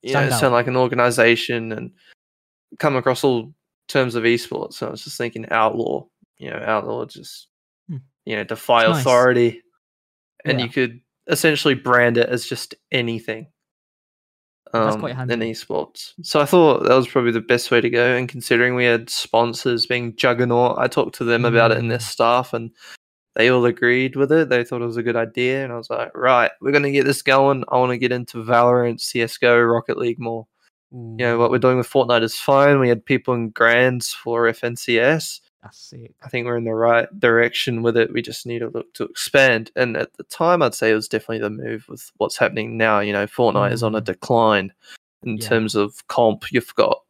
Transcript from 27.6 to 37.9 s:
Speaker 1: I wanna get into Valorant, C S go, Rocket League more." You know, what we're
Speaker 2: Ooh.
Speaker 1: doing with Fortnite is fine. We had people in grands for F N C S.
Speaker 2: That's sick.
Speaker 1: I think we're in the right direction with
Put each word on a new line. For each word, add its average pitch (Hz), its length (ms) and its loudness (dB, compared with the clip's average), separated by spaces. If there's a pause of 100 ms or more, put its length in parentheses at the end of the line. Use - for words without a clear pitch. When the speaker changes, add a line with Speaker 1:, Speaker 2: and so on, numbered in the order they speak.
Speaker 1:
I 131 80 0
wanna 123 200 0
get 120 140 -2
into 120 320 -8
Valorant, 120 580 2
C - 200 -4
S 113 160 -6
go, 120 220 4
Rocket 117 380 0
League 120 220 -4
more." 117 260 -8 (460)
You 117 260 -16
know, 117 200 0
what 120 140 4
we're 127 60 2
Speaker 2:
Ooh. - 20 2
Speaker 1:
doing 127 180 2
with 120 120 -4
Fortnite 120 340 2
is 110 160 -4
fine. 139 400 4
We 127 100 2
had 113 160 0
people 127 300 -2
in 113 160 -6
grands 120 600 2
for 117 360 -2
F 117 160 -4
N 120 120 -6
C 120 240 -2
S. 151 400 0 (220)
Speaker 2:
That's - 160 -20
sick. - 460 -20
Speaker 1:
I 123 60 -16
think 120 180 -6
we're 120 100 -4
in 117 60 -4
the 113 100 -6
right 117 340 2 (120)
direction 117 640 2
with 117 120 0